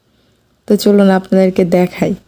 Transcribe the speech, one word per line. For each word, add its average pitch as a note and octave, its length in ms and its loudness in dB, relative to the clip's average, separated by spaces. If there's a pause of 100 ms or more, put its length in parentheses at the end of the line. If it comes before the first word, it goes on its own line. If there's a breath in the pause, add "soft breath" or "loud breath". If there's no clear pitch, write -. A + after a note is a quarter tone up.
(680)
তো G#3 80 0
চলুন G3+ 340 2
আপনাদেরকে F#3+ 560 0
দেখাই F3+ 480 -2 (140)